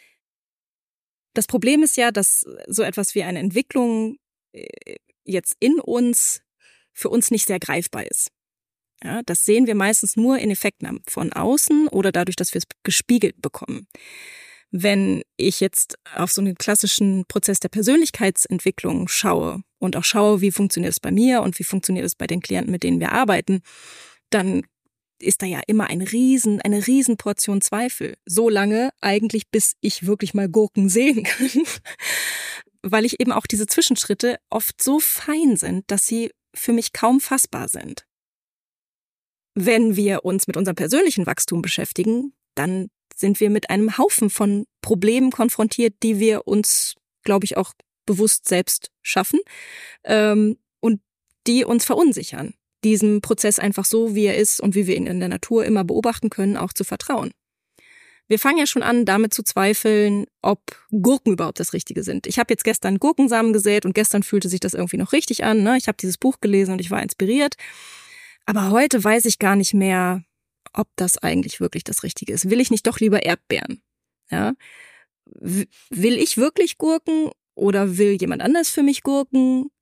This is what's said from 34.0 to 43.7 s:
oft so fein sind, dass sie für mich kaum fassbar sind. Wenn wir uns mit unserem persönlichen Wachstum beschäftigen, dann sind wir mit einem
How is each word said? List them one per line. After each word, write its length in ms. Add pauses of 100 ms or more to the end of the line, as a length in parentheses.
oft 320
so 180
fein 560
sind, 360
dass 160
sie 240 (220)
für 200
mich 200
kaum 260
fassbar 480
sind. 380 (1500)
Wenn 400
wir 300
uns 220
mit 100
unserem 180
persönlichen 500
Wachstum 360
beschäftigen, 720 (220)
dann 340 (260)
sind 240
wir 100
mit 200
einem 280